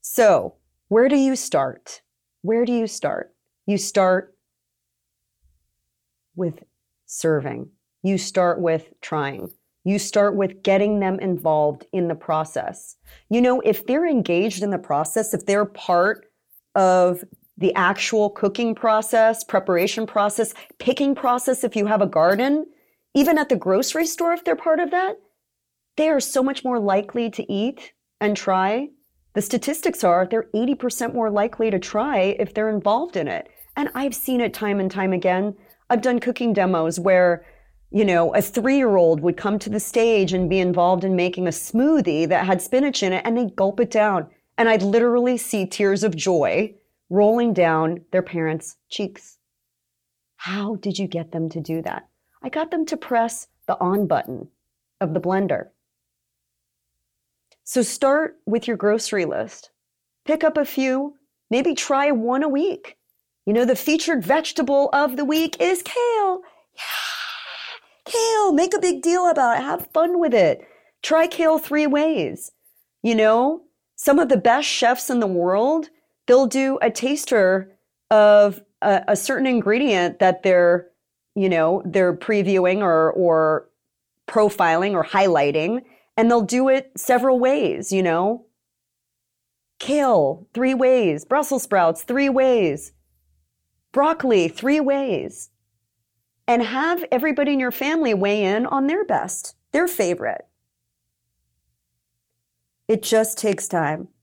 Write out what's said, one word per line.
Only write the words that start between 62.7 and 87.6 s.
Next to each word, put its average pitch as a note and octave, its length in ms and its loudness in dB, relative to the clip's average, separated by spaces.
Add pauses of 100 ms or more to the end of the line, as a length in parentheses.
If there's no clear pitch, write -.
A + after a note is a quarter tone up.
You G3+ 80 0
know, A#3+ 120 2
the B3 100 2
featured D#4 480 -2
vegetable C#4 680 0
of C#4+ 260 0
the D4 80 -4
week D#4+ 340 -2
is F4+ 240 0
kale. G#4+ 580 -2 (340)
Yeah, - 1400 -12
kale, A4 420 2
make F4+ 220 2
a G#4 40 -2
big F4+ 240 -2
deal F4 260 2
about C4 280 2
it. B3+ 60 -4
Have D#4 280 -8
fun E4+ 280 0
with D#4 140 2
it. F3+ 340 2 (360)
Try D#4+ 240 2
kale D#4+ 320 0
three D4+ 260 -2
ways. C#4+ 680 -2 (520)
You A#3 100 2
know, A3+ 480 2 (340)
some C#4+ 220 2
of D#4 120 2
the C4 80 4
best A#3 300 2
chefs B3 440 0
in B3 80 0
the G#3+ 80 0
world, G3+ 640 0 (360)
they'll B3+ 220 6
do C4+ 340 -2
a A#3 80 2
taster A3 800 0 (380)
of G#3 520 6 (200)
a, G3 280 2
a G#3 60 4
certain C4 300 -2
ingredient G#3+ 720 0
that F#3 240 2
they're, F3+ 460 4 (480)
you F#3+ 140 0
know, E3+ 360 0
they're F3+ 300 2
previewing F#3+ 640 0
or, D#3+ 300 2
or D#3+ 580 2 (580)
profiling G3 680 2
or E3 100 0
highlighting, F3 800 2 (340)
and A#3 140 4
they'll A#3 100 4
do B3 280 0
it C4 280 0
several B3+ 420 2
ways, B3+ 520 0